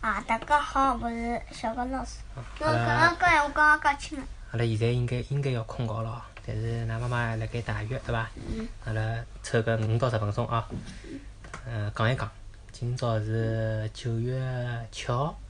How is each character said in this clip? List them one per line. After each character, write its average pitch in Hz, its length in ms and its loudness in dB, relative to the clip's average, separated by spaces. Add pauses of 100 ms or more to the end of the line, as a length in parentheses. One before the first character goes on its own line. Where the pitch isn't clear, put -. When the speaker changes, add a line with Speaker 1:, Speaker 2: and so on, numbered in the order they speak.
Speaker 1:
啊， 214 260 0
大 226 100 2
家 294 240 4
好， 269 400 4
我 233 80 -2
是 233 320 -2 (100)
小 226 220 -4
高 247 120 -4
老 262 200 -4
师。 - 140 -12 (160)
Speaker 2:
啊， - 100 -8 (140)
Speaker 1:
那 302 80 2
刚 311 180 4
刚， 339 320 6
刚 349 140 6
才 320 60 8
我 294 120 4
刚 302 200 8
刚 311 120 8
讲 277 180 4
清 294 200 -8
了。 269 40 -8 (280)
Speaker 2:
阿 113 80 -2
拉 117 40 4
现 110 140 2
在 110 80 2
应 120 180 4
该， 120 120 0 (140)
应 139 120 0
该 139 80 0
要 117 140 0
困 120 240 -4
觉 110 160 -2
了， 113 200 -6 (220)
但 110 100 -4
是 113 300 -2
㑚 113 140 -2
妈 120 80 -2
妈 120 300 0
辣 113 100 -2
盖 117 120 -4
汏 107 260 -2
浴， 127 200 -4
对 120 80 -2
伐？ 110 220 -2
Speaker 1:
嗯。 220 320 -6 (180)
Speaker 2:
阿 110 80 -2
拉 113 320 -2 (160)
抽 - 220 0
个 113 140 2
五 110 200 2
到 127 140 4
十 110 80 2
分 104 120 0
钟 117 160 -2
啊。 117 220 -2
Speaker 1:
嗯。 - 500 -10 (460)
Speaker 2:
呃， 107 300 -4
讲 117 180 4
一 - 20 2
讲， 107 140 -4 (420)
今 120 240 -2
朝 117 240 2
是 110 760 0
九 117 240 -2
月 123 720 -2
七 - 160 -8
号。 131 280 0 (140)